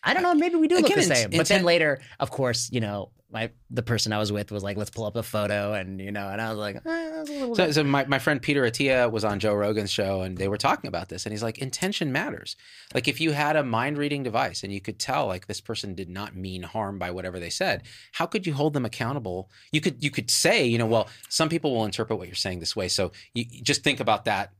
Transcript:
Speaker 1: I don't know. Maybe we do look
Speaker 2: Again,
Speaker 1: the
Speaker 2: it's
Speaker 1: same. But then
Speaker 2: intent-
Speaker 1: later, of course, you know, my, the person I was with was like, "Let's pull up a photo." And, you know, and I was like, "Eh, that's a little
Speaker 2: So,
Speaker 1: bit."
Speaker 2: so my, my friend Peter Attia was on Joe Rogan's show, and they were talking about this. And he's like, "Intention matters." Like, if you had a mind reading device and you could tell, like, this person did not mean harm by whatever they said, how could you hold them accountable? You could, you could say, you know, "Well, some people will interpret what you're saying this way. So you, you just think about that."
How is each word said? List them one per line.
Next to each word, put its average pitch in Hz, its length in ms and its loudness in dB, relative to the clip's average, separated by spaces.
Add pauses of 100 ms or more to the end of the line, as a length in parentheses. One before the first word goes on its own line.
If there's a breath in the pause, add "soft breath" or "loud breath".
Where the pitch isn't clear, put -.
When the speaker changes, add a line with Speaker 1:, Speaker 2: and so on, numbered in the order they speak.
Speaker 1:
I 196 100 2
don't 359 100 2
know. 349 120 6
Maybe 339 200 4
we 320 120 6
do 339 80 6
look 330 100 6
Speaker 2:
Again, - 120 6
Speaker 1:
the - 40 6 (100)
Speaker 2:
it's 127 100 6
Speaker 1:
same. 107 80 2
But 165 180 4
then 196 100 6
Speaker 2:
intent- 180 80 4
Speaker 1:
later, 160 360 4 (180 loud breath)
of 139 100 0
course, 123 420 0
you 120 100 2
know, 101 300 -4 (220)
my, 113 160 -4 (200)
the 123 140 -2
person 113 280 0
I 107 60 0
was 107 120 2
with 104 220 -2
was 104 100 -4
like, 98 140 -4
"Let's 104 140 -4
pull 113 160 -6
up 104 100 -6
a 113 80 -2
photo." 104 480 0
And, 95 300 -6
you 98 100 -8
know, 101 160 -6
and 101 140 -4
I 113 80 -4
was 110 80 -6
like, 104 180 -6
"Eh, - 100 -10
that's 320 440 -6
a 294 40 -8
little 254 220 -4
Speaker 2:
So, 185 120 4
Speaker 1:
bit." 151 80 0
Speaker 2:
so 156 100 4
my, 139 180 4
my 135 160 0
friend 143 220 0
Peter 143 220 2
Attia 123 460 2
was 107 140 -2
on 104 160 0
Joe 104 140 2
Rogan's 104 380 0
show, 98 320 0
and 92 140 -6
they 95 120 0
were 104 80 -2
talking - 320 0
about 87 180 -6
this. - 180 -10
And 107 60 -6
he's 107 100 -6
like, 113 180 -4
"Intention 160 520 -2
matters." 190 460 -6 (360 loud breath)
Like, 127 140 0
if 139 140 0
you 160 100 2
had 147 240 2
a 151 80 4
mind 127 340 0
reading 143 260 -2
device 117 400 -2
and 98 100 -6
you 98 80 -6
could - 180 -8
tell, 131 280 0
like, 92 200 -6
this 101 140 -8
person 101 340 -8
did 90 140 -10
not 95 260 -10
mean 92 280 -8
harm 101 360 -4
by 90 120 -4
whatever 92 280 -8
they 87 120 -8
said, 180 320 -2 (280 loud breath)
how - 140 -2
could 185 200 -4
you 165 80 -2
hold 147 200 2
them 139 120 0
accountable? 107 640 -4 (220 soft breath)
You 156 80 2
could, 156 240 -2
you 143 80 0
could - 180 -4
say, 185 360 4
you 117 120 4
know, 117 100 2
"Well, 110 200 4 (220 loud breath)
some 160 180 2
people 156 260 0
will 113 120 2
interpret 107 340 -2
what 90 80 -10
you're 92 80 -12
saying 90 240 -2
this 82 160 -6
way. 92 140 -2
So 90 240 0 (200 loud breath)
you, 120 160 -2
you - 120 -16
just 135 200 0
think 135 200 0
about 110 240 2
that." 98 340 0